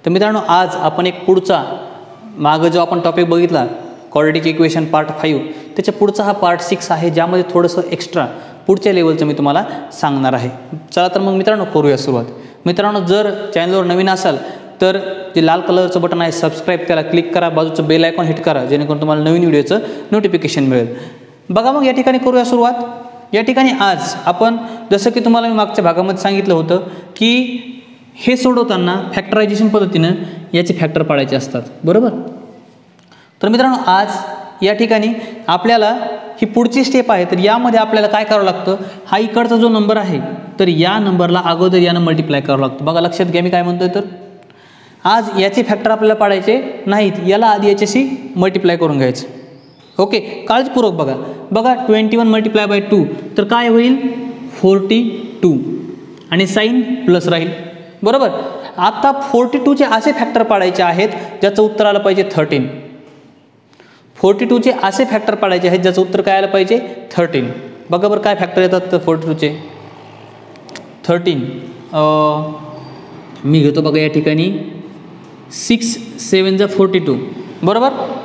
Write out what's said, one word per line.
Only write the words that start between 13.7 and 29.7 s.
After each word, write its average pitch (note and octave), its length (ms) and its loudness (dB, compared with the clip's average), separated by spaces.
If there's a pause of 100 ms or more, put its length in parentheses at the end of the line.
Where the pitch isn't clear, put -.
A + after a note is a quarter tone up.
नवीन F#3 260 2
असाल E3+ 280 0 (440)
तर F#3+ 160 2 (380)
जे E3 100 4
लाल E3+ 160 2
कलरचं F3+ 400 0
button F3 200 0
आहे E3 100 0
subscribe, D#3+ 480 -2
त्याला E3+ 220 0
click E3+ 340 0
करा, E3+ 140 2
बाजूचं D#3 380 -2
bell D#3+ 160 4
आयकॉन E3 220 0
हिट D#3 140 -2
करा, C#3+ 260 0
जेणेकरून D3 360 0
तुम्हाला D3+ 220 0
नवीन E3 180 2
व्हिडिओचं D#3 380 2 (320)
notification F3+ 520 0
मिळेल. B2 600 -2 (260)
बघा A3+ 220 2
मग C#4+ 140 0
या C4 60 4
ठिकाणी B3+ 260 2
करूया B3+ 280 2
सुरुवात. A#3+ 280 2 (600)
या A3 60 2
ठिकाणी C4 280 2
आज G3+ 300 0 (260)
आपण, A3+ 300 2 (360)
जसं G3+ 180 2
की A#3 100 0
तुम्हाला A#3 280 2
मी A3+ 60 -2
मागच्या G#3 300 0
भागामध्ये F3+ 340 0
सांगितलं G3 360 0
होतं D#3+ 240 2 (380)
की B3 440 0 (560)
हे B3 220 0
सोडवताना G#3 760 0
factorization G#3 540 0
पद्धतीनं F3+ 440 2 (420)